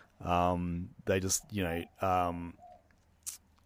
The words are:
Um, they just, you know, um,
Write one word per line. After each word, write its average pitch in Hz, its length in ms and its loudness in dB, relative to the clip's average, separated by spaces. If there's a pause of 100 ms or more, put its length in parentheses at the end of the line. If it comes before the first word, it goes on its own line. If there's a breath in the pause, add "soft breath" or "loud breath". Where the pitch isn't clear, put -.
(240 loud breath)
Um, 87 680 2 (160)
they 95 140 2
just, 92 320 -2
you 104 120 -2
know, 85 200 -2 (180)
um, 87 540 0 (1120)